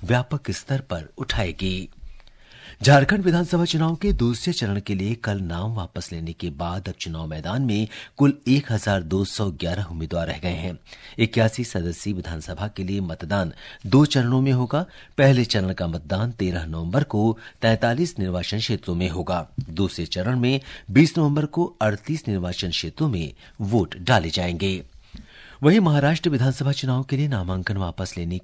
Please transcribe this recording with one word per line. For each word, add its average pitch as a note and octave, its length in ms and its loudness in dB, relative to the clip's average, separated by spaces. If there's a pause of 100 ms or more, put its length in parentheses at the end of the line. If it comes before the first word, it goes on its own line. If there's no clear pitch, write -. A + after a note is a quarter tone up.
व्यापक B2 480 -2
स्तर C3+ 300 -4
पर E2 360 -8
उठाएगी। F#2 720 -2 (920)
झारखंड C#3+ 400 6
विधानसभा E3+ 420 2
चुनाव E3 300 2
के G3+ 180 0
दूसरे A#2+ 400 0
चरण G2+ 260 -2
के G2+ 160 -4
लिए G2 200 -2
कल G2+ 240 -4
नाम F2+ 340 -4
वापस F2+ 380 -8
लेने E2 220 -6
के F2 160 -6
बाद E2+ 380 -6
अब F2 120 -8
चुनाव D#2+ 280 -6
मैदान D#2+ 340 -4
में A2 260 0 (300)
कुल C#3 160 6 (140)
एक C#3 240 2
हजार G2+ 320 0
दो F#2+ 220 0
सौ G2+ 260 -2
ग्यारह F2 400 -4
उम्मीदवार E2 360 -4
रह - 100 -6
गए F2+ 160 -2
हैं। E2+ 240 -6 (420)
इक्यासी A2+ 440 2
सदस्यीय F#2 520 -4
विधानसभा F2+ 520 -6
के G2 160 -6
लिए G2 180 -2
मतदान E2+ 500 -2 (340)
दो C3 200 8
चरणों C3 360 2
में C3+ 100 2
होगा। B2+ 340 0 (320)
पहले C3+ 280 6
चरण F#2+ 280 0
का F2 140 -4
मतदान E2+ 440 -2
तेरह F2+ 340 -2
नवंबर E2 400 0
को A2 320 2 (240)
तैंतालीस A#2 580 2
निर्वाचन F#2 400 -2
क्षेत्रों G2 360 -2
में F2 140 0
होगा। E2+ 380 -4 (220)
दूसरे F2 360 -2
चरण A#2 340 -2
में B2+ 200 2 (320)
बीस D3+ 260 8
नवंबर D3+ 280 2
को E3+ 200 0 (160)
अड़तीस A2 460 -2
निर्वाचन F2+ 420 -2
क्षेत्रों F2 400 -2
में E2+ 240 -4 (280)
वोट G2+ 360 0
डाले F2 320 2
जाएंगे। F2+ 520 -2 (800)
वहीं F3+ 160 8
महाराष्ट्र D#3 500 4
विधानसभा C3+ 420 0
चुनाव C3 320 -2
के C3+ 140 -4
लिए D3 100 0
नामांकन F#2 500 -2
वापस F2+ 400 -4
लेने F2 260 -4